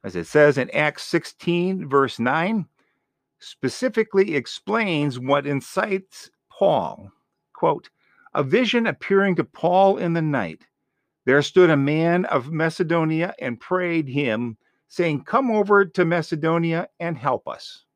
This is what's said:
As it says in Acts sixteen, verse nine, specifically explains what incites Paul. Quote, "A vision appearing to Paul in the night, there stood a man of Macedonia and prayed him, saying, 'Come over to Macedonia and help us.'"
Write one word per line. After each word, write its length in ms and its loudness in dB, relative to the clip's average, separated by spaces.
As 140 -10
it 100 -6
says 320 4
in 120 -4
Acts 340 -2
sixteen, 840 -4
verse 300 2
nine, 480 -2
specifically 960 -2
explains 840 -2
what 280 0
incites 840 -6
Paul. 640 -2
Quote, 380 -4
"A 100 -2
vision 440 2
appearing 500 0
to 80 -2
Paul 540 2
in 160 -2
the 80 0
night, 440 -4
there 160 4
stood 260 6
a 80 4
man 480 0
of 260 -2
Macedonia 880 -2
and 220 -8
prayed 480 -4
him, 480 -2
saying, 360 -2
'Come 260 0
over 340 4
to 220 -2
Macedonia 840 -2
and 200 -6
help 280 -4
us.'" 380 -14